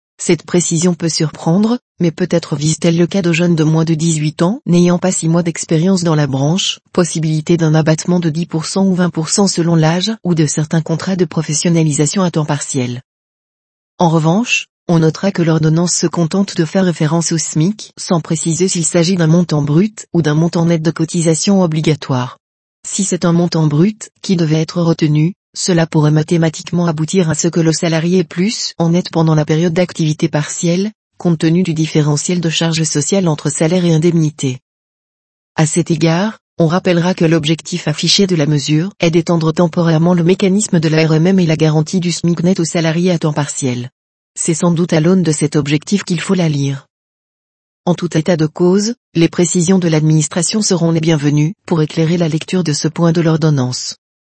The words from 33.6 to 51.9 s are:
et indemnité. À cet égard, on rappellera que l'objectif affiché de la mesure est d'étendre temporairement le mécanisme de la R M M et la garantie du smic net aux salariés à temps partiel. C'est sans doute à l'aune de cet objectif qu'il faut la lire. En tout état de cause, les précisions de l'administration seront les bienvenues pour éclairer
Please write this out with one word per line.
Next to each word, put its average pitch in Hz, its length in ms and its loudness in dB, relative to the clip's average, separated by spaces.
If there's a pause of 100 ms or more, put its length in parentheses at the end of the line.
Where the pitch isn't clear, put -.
et 170 80 4
indemnité. 156 640 0 (960)
À 160 100 2
cet 165 260 -2
égard, 165 480 0 (200)
on 170 80 2
rappellera 175 460 0
que 180 120 0
l'objectif 160 640 -2
affiché 170 400 0
de 185 80 0
la 156 100 2
mesure 151 540 0
est 170 120 2
d'étendre 165 400 0
temporairement 170 640 2
le 170 100 2
mécanisme 190 560 2
de 156 80 0
la 156 200 2
R 156 60 2
M 160 140 2
M 190 120 4
et 180 60 4
la 160 100 2
garantie 160 440 0
du 175 120 -2
smic 170 320 -2
net 185 160 2
aux 170 60 0
salariés 170 460 0
à 165 80 0
temps 156 140 -2
partiel. 131 560 -4 (460)
C'est - 180 -2
sans 175 180 0
doute 170 220 0
à 160 60 2
l'aune 180 240 4
de 160 80 0
cet 151 240 -2
objectif 151 480 0
qu'il 175 160 -4
faut - 140 -2
la 180 160 0
lire. 139 380 -4 (960)
En 175 100 2
tout 170 220 -4
état 165 200 0
de 156 80 0
cause, 190 500 0 (180)
les 165 160 2
précisions 175 480 0
de 175 100 0
l'administration 156 720 0
seront 170 300 0
les 165 100 0
bienvenues 151 520 2 (120)
pour 165 160 0
éclairer 160 360 0